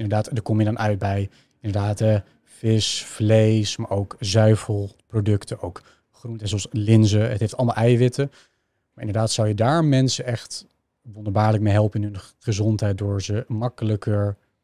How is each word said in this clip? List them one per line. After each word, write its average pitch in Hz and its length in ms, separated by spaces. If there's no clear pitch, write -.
inderdaad, 107 300
daar 110 100
kom 107 160
je 107 60
dan 107 140
uit 107 200
bij 98 300
inderdaad, 104 420
eh, 110 140
vis, - 600
vlees, 110 760
maar 117 120
ook 98 300
zuivelproducten, 104 1400
ook 90 200
groenten 113 360
zoals 95 240
linzen. 107 580
Het 104 100
heeft - 180
allemaal 117 180
eiwitten. 123 520
Maar 117 120
inderdaad 110 260
zou 107 160
je 107 80
daar 139 300
mensen 131 400
echt - 400
wonderbaarlijk 107 640
mee 104 100
helpen 104 300
in 104 40
hun 101 120
g-, - 200
gezondheid 104 580
door 101 240
ze 104 260
makkelijker 107 880